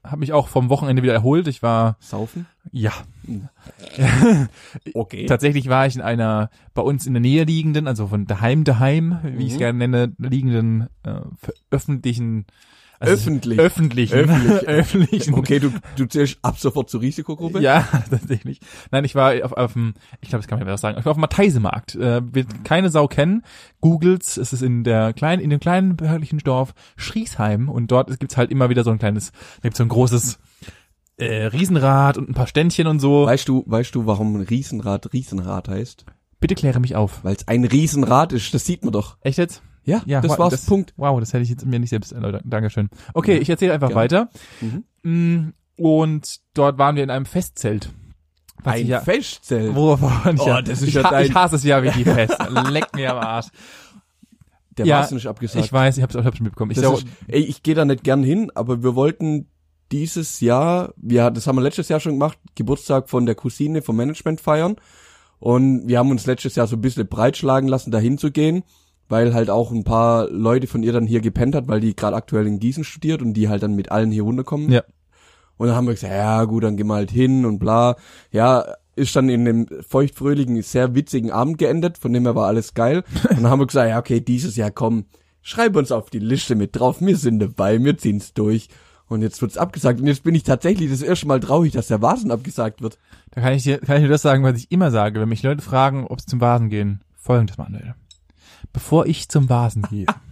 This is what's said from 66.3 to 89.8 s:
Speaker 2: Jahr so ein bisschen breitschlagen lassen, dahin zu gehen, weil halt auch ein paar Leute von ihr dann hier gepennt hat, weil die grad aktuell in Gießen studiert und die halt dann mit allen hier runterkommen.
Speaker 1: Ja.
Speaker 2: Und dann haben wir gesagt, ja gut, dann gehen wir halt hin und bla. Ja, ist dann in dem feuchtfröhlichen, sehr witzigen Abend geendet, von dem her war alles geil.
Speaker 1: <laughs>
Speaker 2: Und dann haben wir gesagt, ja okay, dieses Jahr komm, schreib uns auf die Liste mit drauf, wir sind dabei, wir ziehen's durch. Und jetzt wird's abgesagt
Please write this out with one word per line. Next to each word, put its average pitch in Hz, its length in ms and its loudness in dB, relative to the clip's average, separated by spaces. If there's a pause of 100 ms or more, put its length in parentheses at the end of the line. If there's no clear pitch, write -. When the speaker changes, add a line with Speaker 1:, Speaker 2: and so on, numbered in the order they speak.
Speaker 2:
Jahr 120 120 2
so 117 100 -4
ein 110 40 -4
bisschen 120 260 -2
breitschlagen 135 640 0
lassen, 131 220 -2
dahin 113 260 0
zu 151 140 -2
gehen, 156 320 0 (460)
weil 117 260 2
halt 113 160 0
auch 113 200 0
ein 113 120 -4
paar 113 480 2
Leute 117 340 0
von - 160 -4
ihr 117 120 0
dann 120 120 0
hier 110 160 0
gepennt 120 320 0
hat, 131 140 -2
weil 107 140 0
die 110 140 0
grad 104 200 -2
aktuell 107 320 -2
in 104 120 -2
Gießen 135 240 -4
studiert 156 380 -6
und 117 120 -2
die 107 160 0
halt 101 120 -2
dann 104 140 -2
mit 98 160 -4
allen 110 180 0
hier 107 140 -2
runterkommen. 131 480 -2
Speaker 1:
Ja. 120 120 4 (720)
Speaker 2:
Und 120 100 0
dann 117 80 2
haben 123 100 0
wir 117 80 0
gesagt, 95 200 -8
ja 107 320 2
gut, 110 180 -2
dann 107 140 0
gehen 104 100 -2
wir 107 80 0
halt 101 160 -2
hin 131 340 4
und 104 140 -2
bla. 120 380 2 (340)
Ja, 120 340 4 (300)
ist 131 200 -2
dann 131 140 4
in 120 160 2
dem 117 220 2 (200)
feuchtfröhlichen, 135 760 0
sehr 127 340 -2
witzigen 127 360 -2
Abend 139 260 -2
geendet, 165 400 0
von 117 160 -4
dem 123 100 2
her 117 120 2
war 107 120 0
alles 110 260 -2
geil. 135 300 0 (120)
Speaker 1:
<laughs> - 140 2
Speaker 2:
Und 175 80 4
dann 117 120 4
haben 135 100 4
wir 139 80 2
gesagt, 120 220 2
ja 113 100 0
okay, 120 220 -2
dieses 123 340 -2
Jahr 104 160 -2
komm, 113 340 -2 (360)
schreib 226 340 0
uns 139 160 0
auf 110 180 -4
die 113 100 -8
Liste 123 360 -2
mit 104 240 -2
drauf, 160 220 0
wir 185 160 4
sind 120 220 0
dabei, 104 440 0
wir 147 140 2
ziehen's - 360 -4
durch. 110 360 -2 (380)
Und 110 140 -4
jetzt - 200 -4
wird's - 160 -4
abgesagt 143 420 -2